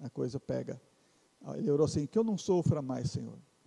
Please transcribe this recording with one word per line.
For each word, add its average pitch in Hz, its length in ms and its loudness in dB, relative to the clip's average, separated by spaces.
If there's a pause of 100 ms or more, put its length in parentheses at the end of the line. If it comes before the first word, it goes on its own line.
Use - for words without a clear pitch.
a 127 80 -10
coisa 131 280 -4
pega. 127 420 -6 (600)
Ah, 143 160 -8
ele 185 120 0
orou 147 140 6
assim, 147 220 2
"Que - 120 -2
eu 226 60 6
não 214 140 0
sofra 170 420 2
mais, 127 300 -2
Senhor. 113 280 -8 (280)